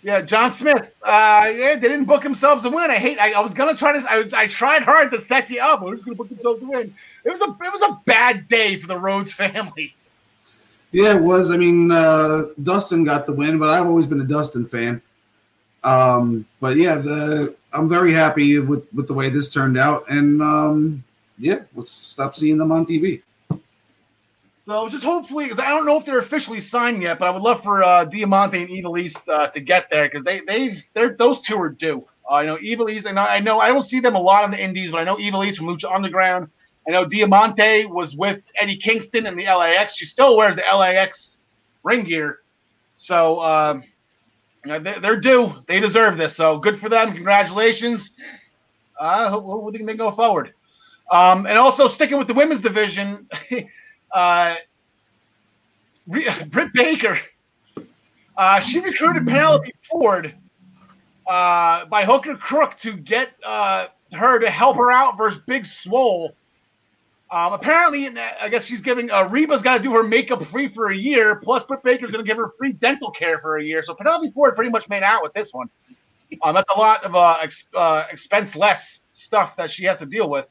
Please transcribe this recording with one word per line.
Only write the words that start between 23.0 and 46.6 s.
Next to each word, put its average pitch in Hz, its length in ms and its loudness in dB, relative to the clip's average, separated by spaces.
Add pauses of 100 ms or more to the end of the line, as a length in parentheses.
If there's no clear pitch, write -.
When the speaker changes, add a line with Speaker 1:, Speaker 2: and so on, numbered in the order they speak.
Speaker 1:
So 214 280 -6
just 262 140 -12
hopefully, 294 440 -4
'cause 226 120 -8
I 262 100 -2
don't 302 160 0
know 294 120 2
if 302 80 -6
they're 269 140 0
officially 240 400 -6
signed 233 420 -2
yet, 170 160 -4
but 180 100 -2
I 180 40 0
would 185 120 -6
love 226 200 0
for, 196 200 2
uh, 180 220 6
Diamante 196 560 0
and 175 80 -10
Ivelisse, 175 460 -8 (140)
uh, 151 180 0
to 151 120 -8
get 175 300 0
there, 151 200 0
'cause 147 140 -10
they, 185 240 -4
they've, 208 360 -4 (100)
they're, 233 220 0
those 233 260 2
two 214 180 -6
are 165 100 -4
due. 139 340 -6 (260)
Uh, 143 100 2
you 151 80 -2
know, 156 100 -6
Ivelisse, 214 480 -6
and 196 140 -4
I, 202 160 0
I 202 40 2
know 220 200 0
I 220 80 4
don't 269 160 2
see 254 160 -4
them 240 160 0
a 185 60 2
lot 196 220 6
on 196 80 -2
the 196 100 -8
Indies, 185 300 -8
but 165 60 -4
I 165 60 -2
know 190 140 -2
Ivelisse 196 400 -4
from 160 100 -8
Lucha 175 260 -6
Underground. 185 560 -2 (380)
I 160 40 -4
know 185 140 2
Diamante 208 800 4
was 170 300 -8
with 196 280 -6 (160)
Eddie 202 180 -2
Kingston 220 500 -4
in 180 80 -10
the 185 100 -8
L 185 160 2
A 165 80 2
X. 196 260 0
She - 100 -10
still 254 300 4
wears 208 200 4
the 180 120 -4
L 196 140 4
A 185 80 4
X 190 480 -2 (460)
ring 226 200 0
gear. 156 360 -6 (560)
So, 165 460 0
um, 151 420 0 (800)
you 143 60 -10
know, 160 80 -6
they, 190 200 -10
they're 208 200 0
due. 240 340 2 (140)
They 185 120 2
deserve 208 380 2
this. 160 180 -4
So 160 220 2
good 202 220 -2